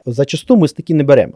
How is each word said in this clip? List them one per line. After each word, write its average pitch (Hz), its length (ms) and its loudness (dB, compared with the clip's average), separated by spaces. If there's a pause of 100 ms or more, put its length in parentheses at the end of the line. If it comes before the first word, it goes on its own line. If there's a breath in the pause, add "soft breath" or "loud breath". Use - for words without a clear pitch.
зачасту 139 520 -2
ми 165 100 2
з - 60 -6
такі - 200 -8
не 151 100 0
беремо. 135 320 2